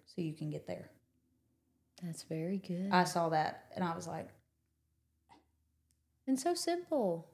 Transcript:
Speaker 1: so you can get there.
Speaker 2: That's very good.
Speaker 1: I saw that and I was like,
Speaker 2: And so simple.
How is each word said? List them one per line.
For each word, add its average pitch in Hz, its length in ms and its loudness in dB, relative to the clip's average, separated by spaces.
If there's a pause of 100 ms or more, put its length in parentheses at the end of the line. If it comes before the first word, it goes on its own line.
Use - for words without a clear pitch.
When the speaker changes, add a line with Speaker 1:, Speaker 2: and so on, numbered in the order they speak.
Speaker 1:
so - 160 -8
you 156 100 -2
can 151 180 -6
get - 160 -8
there. - 240 -8 (1120)
Speaker 2:
That's 165 200 -8
very 165 360 -4
good. 185 340 -4
Speaker 1:
I 180 120 8
saw 170 260 2
that 160 340 2 (100)
and 185 80 -2
I 170 140 0
was 170 100 -8
like, 160 220 -8 (2000)
Speaker 2:
And 262 100 2
so 339 160 2
simple. 302 800 0